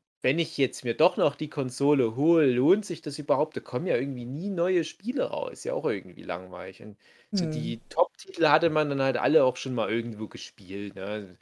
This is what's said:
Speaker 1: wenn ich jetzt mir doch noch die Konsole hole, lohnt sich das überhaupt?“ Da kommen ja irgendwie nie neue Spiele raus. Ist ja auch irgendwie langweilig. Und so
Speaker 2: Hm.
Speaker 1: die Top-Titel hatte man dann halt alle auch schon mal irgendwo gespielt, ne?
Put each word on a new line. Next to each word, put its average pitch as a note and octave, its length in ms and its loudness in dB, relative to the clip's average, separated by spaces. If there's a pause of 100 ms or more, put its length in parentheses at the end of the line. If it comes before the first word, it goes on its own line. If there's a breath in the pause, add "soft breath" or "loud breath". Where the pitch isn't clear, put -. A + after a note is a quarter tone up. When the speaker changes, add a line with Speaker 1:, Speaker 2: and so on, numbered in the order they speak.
(220)
Speaker 1:
wenn C#3 180 2
ich - 180 -4
jetzt C3 280 0
mir A#2 100 0
doch F3+ 220 4
noch D#3+ 180 2
die D#3 140 -6
Konsole C3+ 680 2
hole, D#3 360 4
lohnt D#3+ 340 4
sich - 160 -8
das C#3+ 180 -8
überhaupt?“ D3 380 0
Da - 40 -4
kommen C#3+ 260 -4
ja C#3 100 2
irgendwie B2+ 280 -4
nie D3+ 240 -6
neue F3+ 360 0
Spiele A#3 400 -4
raus. - 280 -4
Ist - 120 -14
ja - 80 -2
auch D3+ 120 -2
irgendwie G2+ 380 -4
langweilig. F#2 600 -8
Und G#2+ 140 -14 (360 soft breath)
so F#3+ 80 2
Speaker 2:
Hm. D#3+ 60 0
Speaker 1:
die D#3 420 -6
Top-Titel - 580 -2
hatte D#3 220 4
man D3+ 200 0
dann C#3 120 -2
halt C3+ 160 0
alle D3 260 4
auch B2+ 140 2
schon C3 180 -6
mal A2 160 0
irgendwo A2 360 -4
gespielt, G2+ 680 -12
ne? G2 460 -8